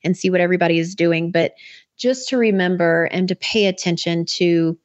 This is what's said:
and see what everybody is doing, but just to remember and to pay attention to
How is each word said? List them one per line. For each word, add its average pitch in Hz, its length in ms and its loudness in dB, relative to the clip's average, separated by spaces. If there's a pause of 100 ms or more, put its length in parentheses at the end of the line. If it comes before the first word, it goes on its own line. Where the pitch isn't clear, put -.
and 180 140 0
see 185 140 -2
what 180 100 2
everybody 175 380 2
is 175 160 -6
doing, 170 360 0
but 170 220 0 (420)
just 254 340 -2
to 262 80 -2
remember 180 760 2
and 185 160 -2
to 180 80 -2
pay 208 320 0
attention 170 580 -2
to 165 600 0